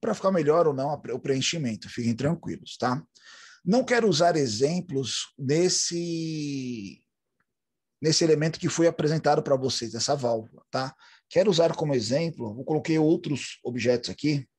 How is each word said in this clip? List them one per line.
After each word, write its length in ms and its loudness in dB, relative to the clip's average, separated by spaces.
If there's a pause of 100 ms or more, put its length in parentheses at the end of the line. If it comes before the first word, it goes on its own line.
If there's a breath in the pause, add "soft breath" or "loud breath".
pra 140 -2
ficar 180 0
melhor 340 4
ou 80 2
não 160 -2
a 80 -6
pre-, 140 -10
o 80 -6
preenchimento. 680 -2
Fiquem 260 -2
tranquilos, 640 -4
tá? 260 -2 (640 loud breath)
Não 200 2
quero 240 2
usar 280 4
exemplos 1000 -2
nesse, 1600 -2 (1000)
nesse 200 2
elemento 380 2
que 80 -2
foi 180 2
apresentado 560 2
pra 140 2
vocês, 380 -4
essa 200 -2
válvula, 560 -4
tá? 240 -6 (340 soft breath)
Quero 220 2
usar 240 4
como 200 -2
exemplo, 680 -2
eu 40 -10
coloquei 340 0
outros 680 0
objetos 460 0
aqui 380 -2 (100)